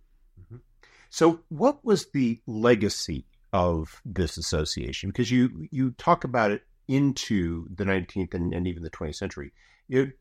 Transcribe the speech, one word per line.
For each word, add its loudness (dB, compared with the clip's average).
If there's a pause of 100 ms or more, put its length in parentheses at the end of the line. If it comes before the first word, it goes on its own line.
(400)
Mm-hmm. -20 (520)
So 4
what 0
was 2
the 0
legacy 2 (260)
of 0
this -2
association? -4
Because -2
you, 2
you -2
talk 0
about 2
it -4 (240)
into 0
the -4
nineteenth -2
and, -2
and -2
even -6
the -8
twentieth -8
century. -8 (360)
You 2
know, -10